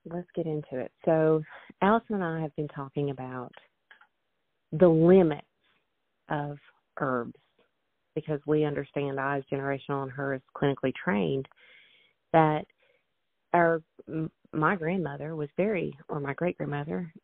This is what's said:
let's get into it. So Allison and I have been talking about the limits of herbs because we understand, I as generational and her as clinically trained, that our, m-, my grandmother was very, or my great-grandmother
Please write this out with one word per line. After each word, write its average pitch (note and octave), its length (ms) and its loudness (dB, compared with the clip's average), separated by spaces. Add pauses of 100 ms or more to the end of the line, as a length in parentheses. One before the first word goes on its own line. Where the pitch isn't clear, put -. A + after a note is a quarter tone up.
let's F3 320 -10
get E3+ 100 -4
into D3+ 320 -6
it. B2 140 -8 (140)
So D#3+ 360 4 (400)
Allison G#3+ 340 2
and F#3+ 100 -2
I D#3+ 160 -4
have D#3 160 -6
been D3 100 -4
talking C#3+ 440 -6
about B2+ 420 -10 (1200)
the E3+ 160 6
limits E3 580 6 (800)
of D3 300 -6 (420)
herbs B2+ 400 -4 (720)
because D3+ 320 -6
we D3+ 200 2
understand, C#3+ 560 -4
I C#3 160 -2
as C3+ 120 -6
generational C#3 540 -4
and C3 80 -8
her C#3 220 -4
as C3 80 -8 (120)
clinically C3+ 480 0
trained, E3 460 -2 (840)
that D#3 320 4 (880)
our, E3 280 4 (280)
m-, D#3+ 200 -4 (240)
my D#3 240 2
grandmother D#3 580 -4
was D3 220 -6
very, E3+ 400 -2 (100)
or D3 140 -6
my C#3 120 -4
great-grandmother E3 800 -6 (120)